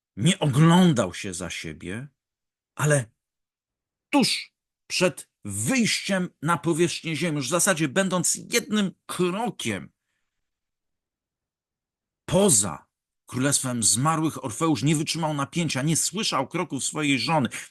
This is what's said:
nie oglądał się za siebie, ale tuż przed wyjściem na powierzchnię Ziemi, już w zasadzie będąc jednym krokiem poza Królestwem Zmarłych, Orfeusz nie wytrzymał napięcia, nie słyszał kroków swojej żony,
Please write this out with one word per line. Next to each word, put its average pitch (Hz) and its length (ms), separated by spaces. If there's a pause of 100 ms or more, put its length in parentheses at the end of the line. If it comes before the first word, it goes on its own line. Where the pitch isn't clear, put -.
(180)
nie 131 220
oglądał 156 720
się 95 200
za 87 160
siebie, 85 580 (680)
ale 143 300 (1040)
tuż - 440 (340)
przed - 420 (160)
wyjściem 175 840 (120)
na 170 160
powierzchnię 160 580
Ziemi, 147 220
już 131 100
w - 20
zasadzie 160 380
będąc 180 480
jednym 208 560 (140)
krokiem 175 840 (2250)
poza 175 640 (400)
Królestwem 127 540
Zmarłych, 156 640
Orfeusz 127 380
nie 156 120
wytrzymał 156 380
napięcia, 139 480
nie 156 160
słyszał 160 500
kroków 165 360
swojej 143 360
żony, 135 300 (220)